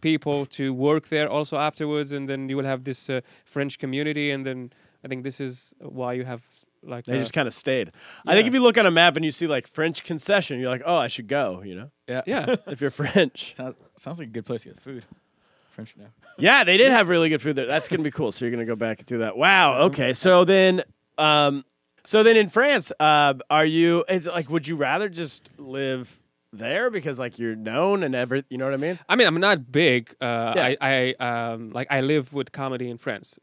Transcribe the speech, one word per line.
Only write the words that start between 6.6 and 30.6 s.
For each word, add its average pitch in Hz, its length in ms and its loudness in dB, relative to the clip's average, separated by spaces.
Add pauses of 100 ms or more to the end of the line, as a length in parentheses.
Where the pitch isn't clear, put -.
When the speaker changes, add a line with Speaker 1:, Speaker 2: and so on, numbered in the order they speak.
Speaker 1:
like, 120 240 -14
Speaker 2:
They 127 100 -4
Speaker 1:
uh, - 40 0
Speaker 2:
just 120 120 -6
kinda 135 180 -2
stayed. 127 380 -4 (380)
I 156 80 2
think 220 100 6
Speaker 1:
Yeah. 226 40 0
Speaker 2:
if 247 60 -2
you 262 60 4
look 240 180 6
on 214 80 6
a 180 40 6
map 170 260 6
and 160 80 -2
you 156 60 0
see, 165 160 -4
like, 139 200 -2
French 160 380 -4
concession, 170 560 -2
you're 127 100 -2
like, 127 140 -4
"Oh, 170 120 2
I 127 120 0
should 117 200 -10
go," 104 360 -2
you 95 100 -12
know? 107 160 -16 (180)
Speaker 3:
Yeah. 127 180 -6
Speaker 1:
Yeah. 240 340 -2
Speaker 2:
<laughs> - 60 -20
If 139 160 -10
you're 139 80 -2
French. 147 640 -2
Speaker 3:
Sounds, 131 220 -14 (200)
sounds 170 220 -16
like 147 100 -14
a 113 40 -18
good 113 140 -10
place 120 180 -8
to - 60 -20
get - 100 -20
food. 131 240 -18 (680)
French - 260 -18
now. 104 140 -20 (280)
Speaker 2:
Yeah, 214 260 6
they 175 120 4
did 254 160 8
have 214 160 4
really 170 200 2
good 156 140 0
food 143 140 -2
there. 131 100 -4
That's 151 220 -2
gonna 175 140 -2
be 151 80 -4
cool. 131 220 -4
So - 120 -8
you're 117 80 -2
gonna 117 120 -4
go 113 120 -4
back 110 220 -4
and - 80 -20
do 120 120 -6
that. 107 180 -4
Wow. 151 520 4
Okay. 139 240 0
So 180 320 6
then, 185 380 4 (360)
um, 147 460 2 (400)
so 214 180 2
then 226 140 8
in 208 120 4
France, 247 520 0
uh, 147 340 4 (160)
are 156 160 4
you? 170 420 2
Is 185 180 -2
it 170 80 -8
like, 160 160 -6
would 151 180 -4
you 165 80 -6
rather 151 320 -2
just 165 500 -12
live 131 600 -8 (380)
there 147 320 -4
because, 156 300 -6
like, 123 180 -8
you're 117 200 -4
known 156 480 0
and 131 100 -2
every, 127 340 -2
you 127 80 -10
know 131 80 -4
what 139 100 -2
I - 20 -4
mean? 160 200 -4 (120)
Speaker 1:
I 196 80 2
mean, 240 100 6
I'm 165 140 2
not 170 320 0
big. 127 480 2
Uh, 117 340 -2
Speaker 2:
Yeah. 139 260 0